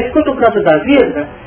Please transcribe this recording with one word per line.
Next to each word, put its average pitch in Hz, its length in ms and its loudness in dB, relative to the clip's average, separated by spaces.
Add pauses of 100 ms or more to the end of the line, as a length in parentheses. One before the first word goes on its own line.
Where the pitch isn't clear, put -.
escuta 294 240 0
o 254 40 -6
canto 220 280 0
da 156 160 2
vida 147 480 0 (200)